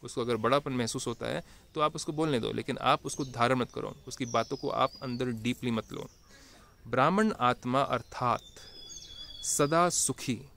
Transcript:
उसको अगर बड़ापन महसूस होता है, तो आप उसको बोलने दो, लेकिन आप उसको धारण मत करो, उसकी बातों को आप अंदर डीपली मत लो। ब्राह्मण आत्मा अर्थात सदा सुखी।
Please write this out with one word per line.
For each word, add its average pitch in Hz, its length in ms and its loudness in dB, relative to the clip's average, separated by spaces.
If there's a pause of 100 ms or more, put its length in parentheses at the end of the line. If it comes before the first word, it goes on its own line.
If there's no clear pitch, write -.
उसको 123 180 -4
अगर 120 160 2
बड़ापन 131 360 2
महसूस 123 340 -2
होता 120 200 -6
है, 151 160 -2 (320)
तो 156 60 0
आप 151 140 2
उसको 160 180 -6
बोलने 151 260 2
दो, 110 120 -2
लेकिन 113 320 -4
आप 139 220 2
उसको 139 220 -4
धारण 120 320 2
मत 117 120 -2
करो, 107 240 -8 (120)
उसकी 131 200 -6
बातों 117 300 0
को 139 120 -4
आप 131 320 2
अंदर 127 320 -4
डीपली 120 380 -2
मत 110 220 -2
लो। - 140 -10 (800)
ब्राह्मण 170 460 4 (100)
आत्मा 123 400 2
अर्थात 123 600 0 (1040)
सदा 160 440 4
सुखी। - 480 0 (180)